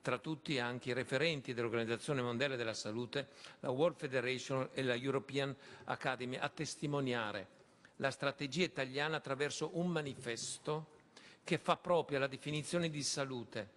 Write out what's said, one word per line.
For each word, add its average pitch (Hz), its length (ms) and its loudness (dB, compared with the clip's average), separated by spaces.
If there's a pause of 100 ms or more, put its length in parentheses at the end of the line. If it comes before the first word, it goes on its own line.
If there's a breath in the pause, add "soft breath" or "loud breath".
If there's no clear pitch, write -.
tra 127 180 2
tutti, 156 400 -2
anche 123 320 -2
i - 20 2
referenti 131 600 2
dell'Organizzazione 117 680 2
Mondiale 123 360 2
della 113 160 0
Salute, 120 540 -2 (340 loud breath)
la 143 100 0
World 151 260 4
Federation 131 760 0
e 139 100 0
la 123 120 4
European 135 600 0 (300 loud breath)
Academy, 127 520 -2
a 143 120 0
testimoniare 123 960 -2 (500 loud breath)
la 139 140 2
strategia 139 520 0
italiana 143 540 0
attraverso 143 560 -2
un 170 140 2
manifesto 151 1040 -2 (520 loud breath)
che 165 140 2
fa 170 200 4
propria 156 420 4
la 135 80 4
definizione 151 640 -2
di 151 120 -2
salute 123 760 -2